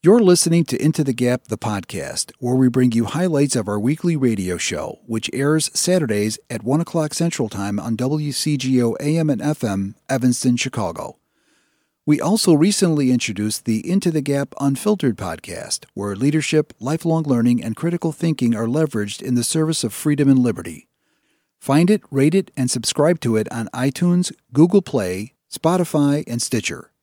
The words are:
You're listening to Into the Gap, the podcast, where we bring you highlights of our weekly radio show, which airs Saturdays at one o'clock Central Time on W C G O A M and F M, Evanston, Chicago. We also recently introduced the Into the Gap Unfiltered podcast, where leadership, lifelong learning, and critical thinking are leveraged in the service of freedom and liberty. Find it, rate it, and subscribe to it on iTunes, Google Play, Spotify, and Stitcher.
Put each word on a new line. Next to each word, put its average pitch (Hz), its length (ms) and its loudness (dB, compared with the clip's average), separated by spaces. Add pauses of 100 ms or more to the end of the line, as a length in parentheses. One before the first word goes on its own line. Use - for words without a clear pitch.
You're 226 180 8
listening 170 440 4
to - 160 -4
Into 156 220 2
the 135 80 0
Gap, 123 360 0
the 110 100 -6
podcast, - 800 -6
where 123 160 0
we 131 140 6
bring 127 220 4
you 113 140 0
highlights 147 500 0
of 104 120 -2
our 104 120 -2
weekly 156 360 0
radio 101 400 -2
show, - 520 -6
which 113 260 -4
airs 151 400 0
Saturdays 110 640 0 (140)
at 107 120 -8
one 131 160 0
o'clock 160 360 -4
Central 160 340 -2
Time 101 300 -6
on 110 160 -4
W 143 360 -2
C 147 260 -2
G 127 240 2
O 117 200 0
A 151 160 0
M 156 120 0
and 131 120 0
F 147 220 -4
M, 98 320 -4 (120)
Evanston, 127 480 2
Chicago. 98 600 -6 (880)
We 147 160 2
also 190 320 2
recently 151 580 2
introduced 107 540 -2
the 110 140 0 (100)
Into 185 220 2
the 156 100 -2
Gap 139 400 -4
Unfiltered 139 560 0
podcast, - 680 -10 (100)
where 101 200 -4
leadership, 147 640 0
lifelong 160 440 -2
learning, 120 400 2
and 113 120 -6
critical 170 380 -2
thinking 127 420 0
are 113 120 -2
leveraged 117 540 -2
in 127 120 -4
the 120 100 0
service 160 400 -2
of 110 100 -4
freedom 147 360 2
and 131 100 6
liberty. 110 480 -2 (720)
Find 160 300 4
it, 208 120 4 (100)
rate 143 240 2
it, - 200 0
and 127 140 -2
subscribe 151 520 0
to 117 140 0
it 107 160 -2
on 113 220 -8
iTunes, 175 580 0 (220)
Google 175 300 6
Play, 98 500 -4 (180)
Spotify, 151 760 0
and 117 140 -4
Stitcher. - 500 -6 (120)